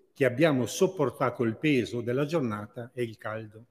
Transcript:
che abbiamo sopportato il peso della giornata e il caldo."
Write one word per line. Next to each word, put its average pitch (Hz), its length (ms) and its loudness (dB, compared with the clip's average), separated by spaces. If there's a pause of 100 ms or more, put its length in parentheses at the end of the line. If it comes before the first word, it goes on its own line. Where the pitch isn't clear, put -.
(140)
che 139 100 0
abbiamo 127 400 4
sopportato 135 760 0
il 113 140 0
peso 123 440 0
della 123 240 -2
giornata 120 680 -4
e 127 80 -4
il 110 160 -8
caldo." 110 520 -12